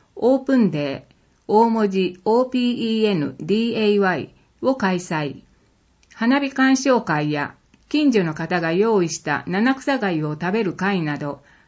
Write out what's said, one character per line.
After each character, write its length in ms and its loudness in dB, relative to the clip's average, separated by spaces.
オ 220 2
ー 20 -4
プ 180 0
ン 140 4
デ 380 -6
ー、 40 -20
大 220 4
文 200 0
字 360 -2
オ 180 4
ー 60 -4
ピ 100 -2
ー 420 0
イ 20 2
ー 80 4
エ 40 0
ヌ 240 -2
デ 160 0
ィ 180 0
ー 200 2
エ 40 2
ー 20 2
ワ 180 0
イ 160 -10
を 140 0
開 220 0
催。 460 -6
花 280 0
火 100 -4
鑑 240 2
賞 260 2
会 300 -2
や 240 -4
近 240 2
所 140 4
の 80 -2
方 260 -4
が 140 -2
用 280 2
意 80 0
し 100 -10
た 280 -4
七 280 0
草 240 -2
が 120 -2
ゆ 140 -2
を 80 -4
食 180 -6
べ 120 0
る 100 -4
会 280 -2
な 160 -4
ど、 240 -8